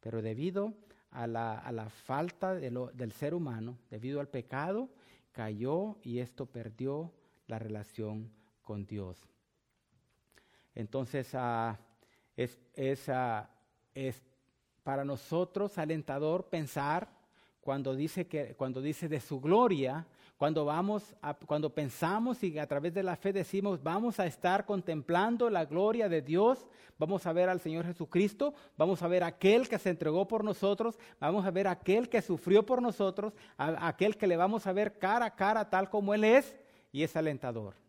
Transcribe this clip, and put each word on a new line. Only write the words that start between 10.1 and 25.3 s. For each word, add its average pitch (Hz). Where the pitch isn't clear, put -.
Entonces, 123
ah, 117
es, 123
es, 135
ah, 123
es 135
para 139
nosotros 180
alentador 156
pensar 151
cuando 135
dice 156
que, 143
cuando 131
dice 151
de 147
su 135
gloria, 160
cuando 151
vamos 196
a, 147
cuando 151
pensamos 185
y 160
a 151
través 147
de 190
la 180
fe 196
decimos, 196
"Vamos 190
a 190
estar 190
contemplando 190